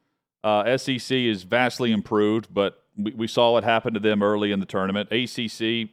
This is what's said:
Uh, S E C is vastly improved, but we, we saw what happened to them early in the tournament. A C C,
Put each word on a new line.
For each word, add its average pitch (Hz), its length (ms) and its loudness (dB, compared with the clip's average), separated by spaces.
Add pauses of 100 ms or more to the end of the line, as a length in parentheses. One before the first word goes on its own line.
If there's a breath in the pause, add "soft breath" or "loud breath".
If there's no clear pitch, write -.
(420)
Uh, 107 200 2
S 123 260 0
E 135 100 -2
C 127 300 -2
is 101 160 -2
vastly 120 480 0
improved, 107 600 0
but 98 300 -2 (120)
we, 104 160 -4
we 113 160 -6
saw 120 240 4
what 113 140 2
happened 113 300 2
to 104 40 -2
them 104 240 2
early 104 300 2
in 98 80 -2
the 92 40 -4
tournament. 98 460 -4
A 120 140 0
C 117 240 -8
C, 113 420 -4